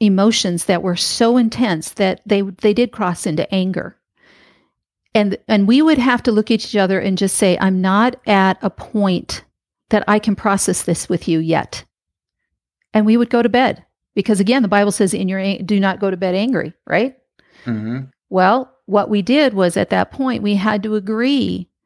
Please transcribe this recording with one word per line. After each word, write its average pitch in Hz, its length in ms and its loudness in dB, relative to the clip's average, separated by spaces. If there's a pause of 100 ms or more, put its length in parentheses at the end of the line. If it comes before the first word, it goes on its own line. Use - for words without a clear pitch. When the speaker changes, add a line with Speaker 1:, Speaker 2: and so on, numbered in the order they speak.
Speaker 1:
emotions 196 680 2
that 180 160 0
were 180 140 -2
so 240 400 0
intense 226 540 0
that 190 360 -2
they, 202 160 0
they 196 320 0
did 240 180 0
cross 180 340 -4
into 156 280 -4
anger. 185 420 -4 (1160)
And, 208 240 0 (100)
and 202 180 2
we 247 160 4
would 311 160 4
have 247 260 2
to 233 80 2
look 214 180 0
at 233 40 2 (100)
each - 120 -6
other 190 240 2
and 190 160 -2
just 196 200 -2
say, 180 240 2
"I'm 190 200 0
not 202 360 2 (100)
at 190 340 2
a 208 80 -2
point - 760 -4 (460)
that 214 180 0
I 208 120 2
can 208 180 -2
process - 460 -2
this - 260 -4
with 175 180 -4
you 160 120 0
yet." 160 460 -4 (1080)
And 214 140 2
we 226 100 4
would 233 140 0
go 240 100 2
to 240 80 2
bed 240 340 0 (320)
because, 202 260 0
again, 240 200 2
the 202 80 0
Bible 202 240 2
says, 196 220 0
"In 190 140 -4
your 190 100 -4
an-, 190 260 -4
do 202 160 0
not 190 200 0
go 196 100 0
to 180 80 -4
bed 180 160 -2
angry," 196 400 -2 (120)
right? 247 300 -2 (480)
Speaker 2:
Mm-hmm. 113 360 -6 (280)
Speaker 1:
Well, 196 420 0 (140)
what 202 240 0
we 208 140 0
did 254 320 2
was 185 240 0
at 185 100 0
that 185 220 -2
point, 262 320 -4
we 208 120 0
had 208 280 0
to 214 140 -4
agree 214 720 -2 (200)